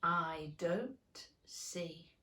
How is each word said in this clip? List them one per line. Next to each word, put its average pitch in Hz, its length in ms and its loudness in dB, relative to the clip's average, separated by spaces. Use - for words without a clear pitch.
I 160 540 2
don't 190 680 -2
see. - 680 -6